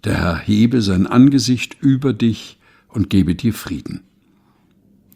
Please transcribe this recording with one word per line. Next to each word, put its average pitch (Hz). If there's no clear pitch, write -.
Der -
Herr 85
hebe 117
sein 95
Angesicht 127
über 135
dich 113
und 101
gebe 90
dir 107
Frieden.“ -